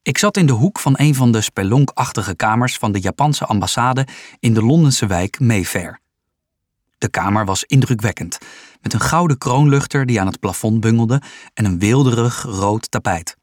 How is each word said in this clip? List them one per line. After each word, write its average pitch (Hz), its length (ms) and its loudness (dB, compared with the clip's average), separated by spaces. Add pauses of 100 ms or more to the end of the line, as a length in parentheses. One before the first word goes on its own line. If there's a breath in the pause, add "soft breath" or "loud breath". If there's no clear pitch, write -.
Ik - 160 -4
zat 202 200 0
in 180 80 4
de 135 80 4
hoek 127 260 0
van 139 180 0
een 147 180 4
van 127 160 4
de 110 100 2
spelonkachtige 107 920 -2
kamers 117 420 0
van 107 140 -2
de 98 80 -2
Japanse 139 460 -2
ambassade 123 640 0 (320 loud breath)
in 117 140 2
de 110 100 2
Londense 139 420 4
wijk 92 340 -4
Mayfair. 95 600 -2 (1000)
De 107 120 -4
kamer 101 360 -2
was 95 180 -4
indrukwekkend, 113 760 -2 (440 loud breath)
met - 120 -8
een 110 60 -2
gouden 160 380 0
kroonluchter 139 680 2
die 120 140 0
aan 95 80 0
het - 120 -6
plafond 107 400 -2
bungelde 113 420 2 (320 loud breath)
en 110 120 -2
een 90 140 -2
weelderig 120 640 2
rood 104 480 -4
tapijt. - 520 -6